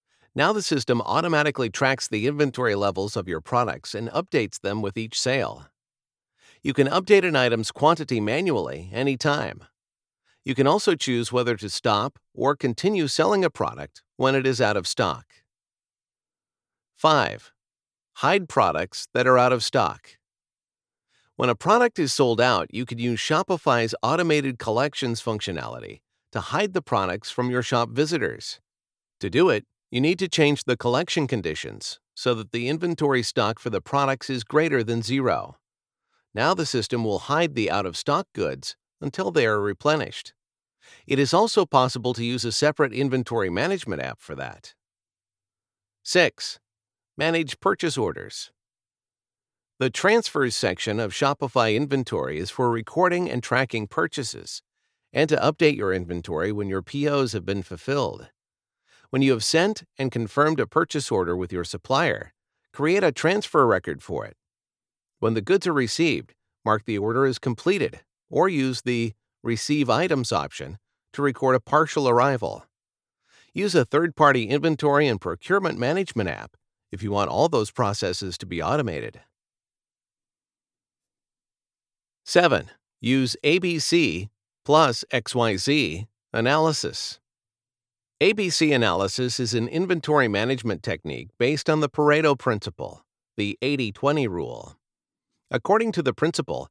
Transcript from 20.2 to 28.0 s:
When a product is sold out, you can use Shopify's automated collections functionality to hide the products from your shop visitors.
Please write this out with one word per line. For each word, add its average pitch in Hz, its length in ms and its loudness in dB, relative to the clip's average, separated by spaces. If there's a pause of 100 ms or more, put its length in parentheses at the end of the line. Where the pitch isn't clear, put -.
When 127 140 2
a 117 40 2
product 226 440 2
is 143 160 0
sold 117 260 2
out, 113 320 2
you 120 140 -6
can 120 120 -10
use 117 220 -2
Shopify's 151 840 0
automated 147 560 0
collections 120 640 -2
functionality 62 800 -8 (320)
to 107 80 -4
hide 190 320 -2
the 180 80 -2
products 98 500 -2
from 123 200 -2
your 123 120 0
shop 117 280 0
visitors. 120 680 -4 (640)